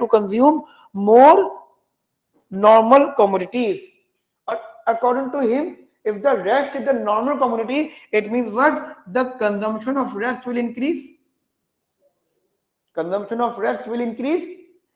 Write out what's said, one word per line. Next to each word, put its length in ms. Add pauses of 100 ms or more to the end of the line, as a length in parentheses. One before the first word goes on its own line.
to 40
consume 560 (320)
more 420 (1160)
normal 640
commodities। 640 (680)
और 140 (260)
according 440
to 160
him, 260 (300)
if 180
the 220
rest 360
is 60
the 160
normal 360
commodity, 540 (200)
it 180
means 220
what? 440 (120)
The 160 (140)
consumption 580
of 180
rest 320
will 120
increase, 460 (1900)
consumption 440
of 180
rest 300
will 220
increase, 480 (380)